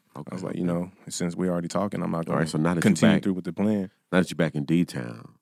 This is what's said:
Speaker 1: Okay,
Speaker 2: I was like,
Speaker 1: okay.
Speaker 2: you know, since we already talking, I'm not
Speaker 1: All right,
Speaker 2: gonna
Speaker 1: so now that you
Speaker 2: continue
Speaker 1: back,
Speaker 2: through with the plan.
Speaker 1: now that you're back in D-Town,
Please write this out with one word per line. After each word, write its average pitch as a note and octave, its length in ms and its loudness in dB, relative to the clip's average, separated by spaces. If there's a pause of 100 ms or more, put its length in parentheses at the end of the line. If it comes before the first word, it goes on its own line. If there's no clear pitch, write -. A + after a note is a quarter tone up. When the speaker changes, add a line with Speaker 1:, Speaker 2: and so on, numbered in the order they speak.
(160)
Speaker 1:
Okay, - 160 -12
Speaker 2:
I - 20 -10
was F#2 100 -10
like, F2+ 100 -6
Speaker 1:
okay. F2 80 -6
Speaker 2:
you F2+ 40 -2
know, F2 240 -2 (200)
since E2+ 260 -4
we F2+ 140 0
already F2 180 -2
talking, F2+ 340 -4
I'm F2 100 -2
not E2 180 -4
Speaker 1:
All - 60 0
right, - 60 2
Speaker 2:
gonna D#2+ 60 2
Speaker 1:
so D#2 100 -2
now D#2 160 4
that F2 40 2
you E2+ 40 0
Speaker 2:
continue F#2+ 360 6
Speaker 1:
back, F2+ 60 0
Speaker 2:
through G2 100 0
with F2+ 120 -4
the F2 80 -6
plan. G2+ 380 0 (200)
Speaker 1:
now F2+ 80 6
that F2 120 2
you're D#2 60 -8
back D#2+ 180 0
in C#2+ 80 0
D-Town, C2 800 -2